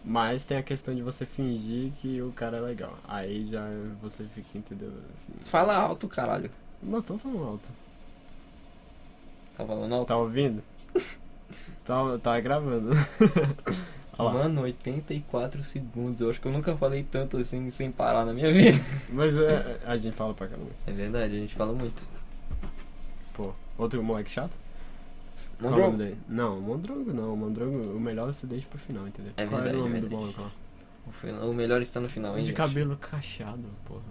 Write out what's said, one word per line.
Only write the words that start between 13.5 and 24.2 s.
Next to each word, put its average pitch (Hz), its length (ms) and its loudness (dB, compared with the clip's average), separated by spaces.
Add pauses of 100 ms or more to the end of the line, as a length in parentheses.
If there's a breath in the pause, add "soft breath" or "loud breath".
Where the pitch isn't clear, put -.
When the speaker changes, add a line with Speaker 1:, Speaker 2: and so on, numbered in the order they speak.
Speaker 1:
<laughs> - 680 -6
Olha 117 120 4
lá. - 40 4 (120)
Speaker 2:
Mano, 156 180 4
oitenta 127 500 -4
e 147 80 -2
quatro 139 440 -2
segundos. 120 560 -4
Eu 117 100 4
acho 117 100 -2
que - 60 -4
eu 135 60 2
nunca 151 240 2
falei 139 260 2
tanto 135 360 -2
assim 127 320 -2
sem 131 200 -4
parar 117 340 4
na 117 80 0
minha 151 200 4
vida. 190 260 12 (160)
<laughs> - 160 -6
Speaker 1:
Mas 147 260 4
é, 135 480 4
a 120 120 0
gente 113 180 -2
fala 110 180 -2
pra 95 140 -6
caramba. - 240 -8 (160)
Speaker 2:
É - 60 -2
verdade, 107 420 0
a 104 60 0
gente 107 160 -4
fala 110 160 2
muito. 123 340 -2 (1300)
Speaker 1:
Pô, 98 180 -4 (240)
outro 117 240 0
moleque 110 300 0